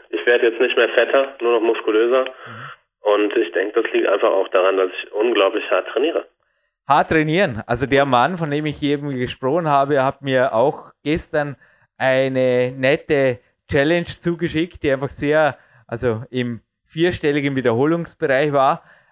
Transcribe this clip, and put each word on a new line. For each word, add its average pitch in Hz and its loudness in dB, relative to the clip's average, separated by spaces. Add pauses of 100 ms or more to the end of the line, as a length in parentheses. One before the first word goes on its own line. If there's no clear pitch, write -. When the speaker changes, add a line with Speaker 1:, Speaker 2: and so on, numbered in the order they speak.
(100)
Speaker 1:
ich 85 -6
werd 120 4
jetzt 113 0
nicht 123 0
mehr 117 2
fetter, 135 0
nur 120 2
noch 113 2
muskulöser. 117 2
Speaker 2:
Mhm. - -8 (720)
Speaker 1:
Und 104 2
ich 110 0
denk, 92 -2
das 117 0
liegt 120 2
einfach 101 2
auch 95 0
daran, 95 2
dass 92 0 (120)
ich - -16
unglaublich 104 0
hart 95 -2
trainiere. 120 -2 (600)
Speaker 2:
Hart 156 2
trainieren. 156 0
Also 120 -2
der 135 4
Mann, 135 2
von 160 -4
dem 151 -2
ich 147 -6
eben 143 -2
gesprochen 131 -2
habe, 139 2
hat 135 -4
mir 131 0
auch 131 0 (100)
gestern 147 -4 (400)
eine 131 2
nette 135 0 (320)
Challenge 160 2
zugeschickt, 170 -4
die 143 0
einfach 135 -4
sehr, 147 0 (300)
also 117 -2
im 123 -6 (240)
vierstelligen 147 -2
Wiederholungsbereich 139 0
war, 139 2 (300)